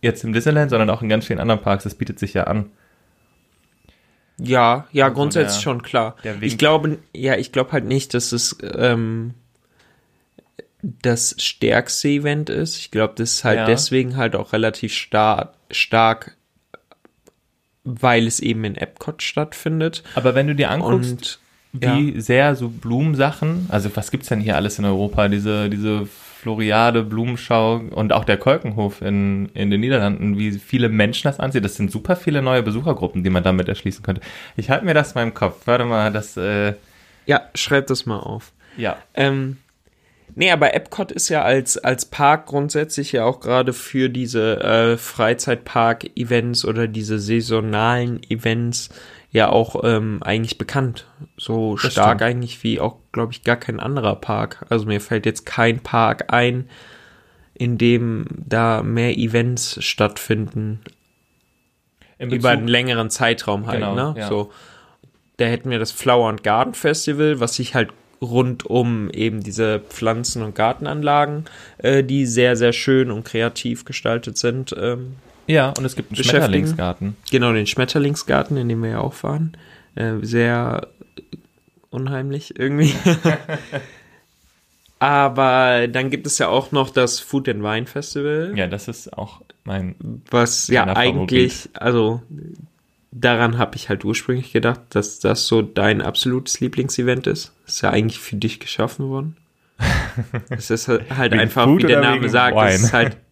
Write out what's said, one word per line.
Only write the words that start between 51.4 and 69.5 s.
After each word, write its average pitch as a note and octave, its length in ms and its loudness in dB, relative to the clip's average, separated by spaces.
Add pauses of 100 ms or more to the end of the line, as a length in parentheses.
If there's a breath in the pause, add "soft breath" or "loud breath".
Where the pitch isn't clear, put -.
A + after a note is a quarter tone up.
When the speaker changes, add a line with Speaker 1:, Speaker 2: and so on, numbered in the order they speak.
Speaker 1:
Das B2+ 160 -2
Speaker 2:
stark G#2 280 4
Speaker 1:
stimmt. - 20 2
Speaker 2:
eigentlich A#2+ 420 -4
wie A2 160 0
auch, G#2+ 160 -2 (160)
glaub A#2 200 -4
ich, - 120 -18
gar A#2+ 120 2
kein A2+ 220 -8
anderer A#2 380 -2
Park. - 540 -4
Also A2+ 160 0
mir G#2 160 -2
fällt A2 240 -2
jetzt - 180 -4
kein A#2 360 0
Park A2+ 520 0
ein, B2 380 0 (840 loud breath)
in A#2+ 240 -2
dem A#2 540 2
da A2+ 520 0
mehr A#2 360 0
Events A#2+ 640 -2
stattfinden. G#2+ 960 -2 (1400 soft breath)
Speaker 1:
In B2 120 -8
Speaker 2:
Über B2+ 60 0
Speaker 1:
Bezug A#2+ 220 4
Speaker 2:
einen A2+ 100 -2
längeren A#2+ 420 2
Zeitraum A2 560 -2
halt, A#2 140 -4
Speaker 1:
Genau, G2+ 140 -2
Speaker 2:
ne? C#3+ 240 -2
Speaker 1:
ja. G#2+ 100 -8
Speaker 2:
So, G#2 220 -4 (840 loud breath)
da B2 80 0
hätten A#2+ 240 -2
wir B2 100 -2
das A2 140 -4
Flower A#2+ 380 4
and A2 120 -6
Garden A#2 300 2
Festival, D3+ 640 0
was A#2 180 -2
sich - 180 -6
halt A#2 160 2 (320)
rund B2 420 0
um A#2 460 0
eben A2 320 -2
diese G#2+ 380 -2 (100)